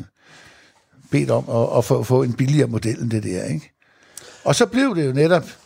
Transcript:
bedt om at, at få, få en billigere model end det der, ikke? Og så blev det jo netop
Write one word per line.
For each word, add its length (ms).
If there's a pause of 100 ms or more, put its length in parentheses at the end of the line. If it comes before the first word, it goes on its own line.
(1120)
bedt 200
om 200
at, 280
at 60
få, 180
få 200
en 100
billigere 360
model 340
end 80
det 120
der, 220
ikke? 280 (720)
Og 100
så 120
blev 300
det 100
jo 60
netop 320 (220)